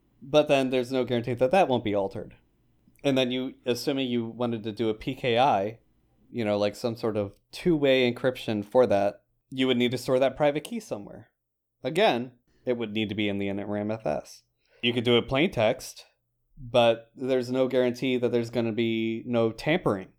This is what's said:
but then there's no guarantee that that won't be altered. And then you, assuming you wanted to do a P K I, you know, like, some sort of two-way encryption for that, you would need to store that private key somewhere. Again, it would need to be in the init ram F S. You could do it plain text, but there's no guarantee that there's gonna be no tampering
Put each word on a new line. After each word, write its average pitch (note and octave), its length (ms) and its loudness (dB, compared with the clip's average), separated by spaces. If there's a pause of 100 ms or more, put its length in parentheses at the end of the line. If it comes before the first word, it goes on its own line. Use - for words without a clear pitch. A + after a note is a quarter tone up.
(200)
but D3+ 280 2
then C3+ 200 2
there's B2+ 240 0
no B2+ 120 2
guarantee A#2+ 300 -2
that B2+ 180 2
that F#3 160 4
won't B2 160 0
be G2+ 100 0
altered. G2 400 -4 (680)
And C#3 140 2
then B2+ 140 2
you, B2+ 240 -4 (100)
assuming C3 440 -2
you A#2+ 180 0
wanted A#2 380 -4
to A2+ 80 -6
do A2 180 0
a - 40 0
P C3+ 200 -8
K A#2 240 0
I, A2+ 400 2 (520)
you A#2+ 140 -4
know, G#2 140 2
like, G#2 180 0
some A#2 180 -4
sort A2 220 -4
of G2 160 -4 (200)
two-way C3+ 600 2
encryption A#2+ 520 -4
for B2 220 4
that, G2+ 360 2 (260)
you C3 180 -2
would B2+ 120 4
need B2 140 2
to B2+ 60 -2
store B2+ 200 2
that C3 180 2
private D3 280 0
key A#3 140 -8
somewhere. - 520 -12 (520)
Again, C3 500 0 (340)
it B2 100 0
would A2 160 -6
need G#2+ 160 0
to G#2 60 -4
be G#2 160 -2
in G2 80 -2
the G2 80 -2
init G2+ 200 -6
ram G#2 240 -4
F A2 160 -6
S. - 360 -6 (400)
You A#2+ 120 0
could A#2+ 100 -2
do A#2+ 140 4
it - 100 -4
plain C3+ 220 0
text, - 560 -2 (520)
but A#2 560 2
there's B2+ 360 -2
no C3 180 2
guarantee B2 480 0
that A#2+ 160 0
there's A#2 160 0
gonna A#2 240 -2
be A2+ 540 -2
no A#2 260 2
tampering B2 560 -2 (100)